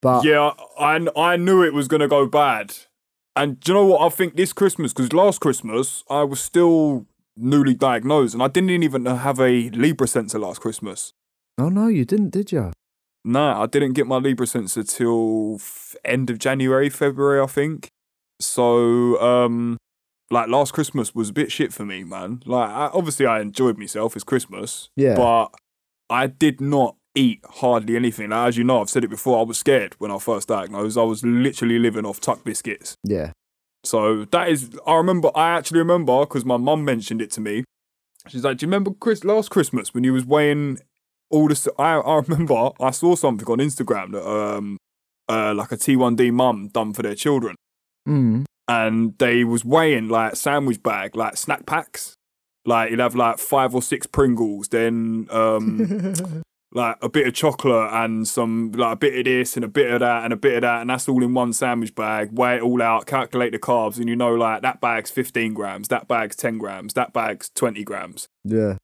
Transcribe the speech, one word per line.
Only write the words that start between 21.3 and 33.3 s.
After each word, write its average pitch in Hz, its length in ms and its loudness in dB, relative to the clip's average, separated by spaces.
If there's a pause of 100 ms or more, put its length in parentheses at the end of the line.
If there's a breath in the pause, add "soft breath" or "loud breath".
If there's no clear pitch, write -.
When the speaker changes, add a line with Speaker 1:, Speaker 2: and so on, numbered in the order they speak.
Speaker 2:
bit 143 180 -2
shit - 220 -2
for 107 120 -12
me, 95 180 -10
man. 95 420 -12
Like, 120 240 -2
I, 135 240 -4
obviously 160 320 0
I 113 160 2
enjoyed 107 360 0
myself, 107 380 -6
it's 104 100 -10
Christmas. - 720 -6
Speaker 1:
Yeah. 131 180 4
Speaker 2:
But 117 320 4 (640)
I 127 180 0
did 135 320 0
not 139 360 2 (200)
eat 123 300 2
hardly 117 500 0
anything. 113 360 -2
Like, 120 180 0
as 117 80 -2
you 120 80 0
know, 127 160 4
I've 101 80 -4
said 127 160 0
it 101 40 -4
before, 113 300 0
I 113 40 2
was 113 140 -4
scared 123 400 0
when 104 140 -8
I 98 80 -6
first 107 300 -4
diagnosed. 104 480 -4
I 117 60 2
was 113 200 -2
literally 120 560 0
living 110 260 0
off 101 140 -10
Tuck - 240 -4
biscuits. - 600 -8
Speaker 1:
Yeah. 87 280 -4 (520)